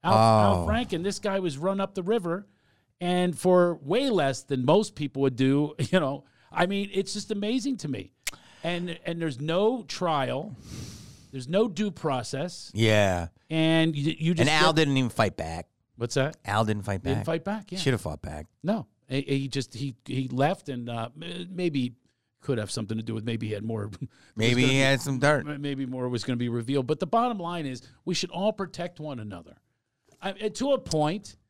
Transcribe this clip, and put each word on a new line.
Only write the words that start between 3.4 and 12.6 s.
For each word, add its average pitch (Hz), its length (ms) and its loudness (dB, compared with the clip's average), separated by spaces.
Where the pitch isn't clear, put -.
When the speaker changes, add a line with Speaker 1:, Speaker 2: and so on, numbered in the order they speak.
Speaker 1:
way 185 340 0
less 143 320 2
than 127 240 -2
most 190 300 4
people 135 260 -4
would 135 140 2
do, 139 400 2
<laughs> - 40 -14
you 147 200 2
know, 139 240 -2
I 170 120 2
mean, 196 280 -4
it's 196 200 -4
just 208 180 -8
amazing 214 460 -2
to 156 100 -10
me. 113 240 -8
And, 175 420 -4
and 170 160 -4
there's 143 180 -4
no 196 480 0
trial, 143 680 -2
there's 127 160 -10
no 202 200 4
due 202 240 -2
process. 139 840 -6